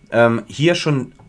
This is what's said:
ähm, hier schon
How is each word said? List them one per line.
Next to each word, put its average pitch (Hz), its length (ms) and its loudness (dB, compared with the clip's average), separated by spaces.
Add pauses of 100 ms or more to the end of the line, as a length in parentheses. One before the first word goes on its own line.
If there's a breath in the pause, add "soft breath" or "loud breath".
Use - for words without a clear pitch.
(100)
ähm, 117 360 2
hier 170 280 0
schon 147 380 -4 (160)